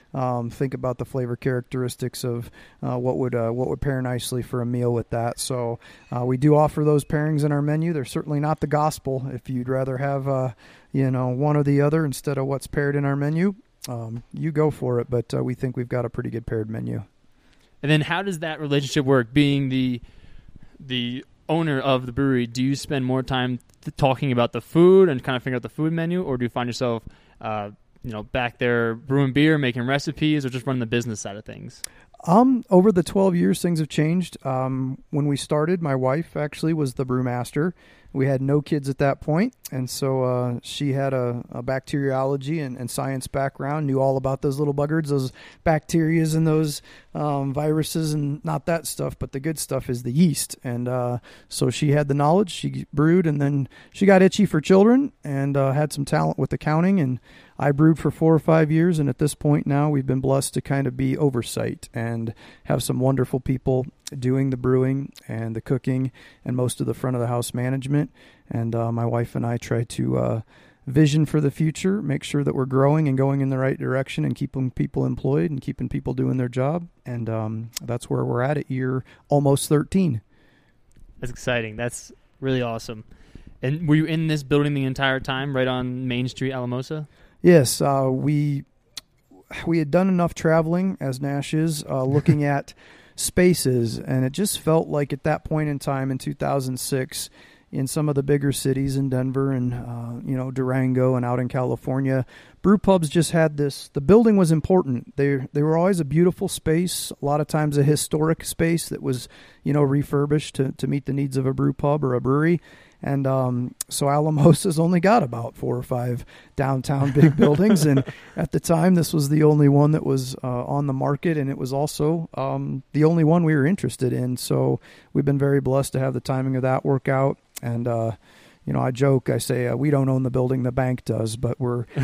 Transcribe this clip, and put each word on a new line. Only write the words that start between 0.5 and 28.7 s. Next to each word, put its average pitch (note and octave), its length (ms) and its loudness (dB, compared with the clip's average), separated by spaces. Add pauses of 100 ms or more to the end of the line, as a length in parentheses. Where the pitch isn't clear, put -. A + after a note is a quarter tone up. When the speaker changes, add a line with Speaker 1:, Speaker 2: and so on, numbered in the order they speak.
Speaker 1:
about B2+ 240 -4
the B2 80 -8
flavor B2 300 -4
characteristics B2+ 880 -4
of, A#2+ 280 -6 (320)
uh, B2+ 140 -4
what B2+ 200 -2
would, B2+ 160 -2
uh, A#2 160 -2
what B2 200 -4
would D3 100 -4
pair C3 220 -2
nicely B2 400 -4
for B2 200 -6
a A#2 40 -4
meal B2 260 0
with A#2 200 -2
that. A#2+ 280 -4
So, A#2+ 400 -4 (360)
uh, B2 100 -2
we C3 100 2
do D3 200 4
offer D3+ 280 2
those D3+ 220 4
pairings D3+ 400 0
in D3 60 0
our C#3+ 100 0
menu. D#3 320 -2
They're C3+ 120 -4
certainly D3+ 340 -4
not D3+ 200 -2
the D#3 80 -2
gospel. C#3 640 -2
If B2 180 -10
you'd B2 200 -4
rather C3 280 -2
have, C#3 300 -4
uh, C3 220 0 (420)
you C3+ 200 2
know, B2+ 160 0
one C#3+ 280 0
or D3 60 4
the C#3+ 200 2
other D3+ 240 2
instead C#3 340 -4
of C3+ 80 -2
what's C#3 180 -6
paired C#3+ 300 -2
in C#3+ 100 0
our C#3 100 0
menu, D#3+ 380 0 (340)
um, A#2 360 -10 (100)
you D#3 180 -4
go D3+ 200 2
for B2 280 -2
it. A#2+ 120 -6
But, A#2+ 200 -2
uh, C3 120 -2
we B2+ 100 -4
think B2+ 240 -6
we've A#2+ 100 -6
got B2 180 -4
a A2+ 40 -8
pretty A2+ 220 -6
good A2+ 160 -8
paired A2 240 -4
menu. A#2 320 -6 (800)
Speaker 2:
And C#3+ 80 0
then D3+ 100 4
how E3+ 220 -2
does F#3+ 160 -6
that D#3 200 -6
relationship C#3+ 460 0
work? B2+ 260 2
Being C#3 380 2
the, B2+ 320 -2 (800)
the B2+ 440 -6 (240)
owner D#3 320 0
of B2+ 280 0
the A#2+ 40 -8
brewery, B2+ 360 0
do B2 160 -4
you C3+ 120 0
spend C3 300 -4
more C3 160 0
time B2+ 380 -4 (220)
th-, - 140 -10
talking C3+ 360 0
about A#2+ 220 2
the A#2 80 -6
food F#3 460 6
and B2+ 160 -2
kind C3 120 -4
of A#2+ 80 -6
figure B2+ 140 -4
out A2+ 40 -4
the A2+ 80 -10
food D#3+ 240 -4
menu, E3+ 300 -2
or C#3 120 -4
do B2 100 -2
you A2+ 40 -4
find A#2+ 180 -4
yourself, A#2 360 -4 (360)
uh, G#2+ 300 -6 (340)
you B2 80 -10
know, G#2+ 120 -8
back A#2+ 360 -4
there A#2 360 0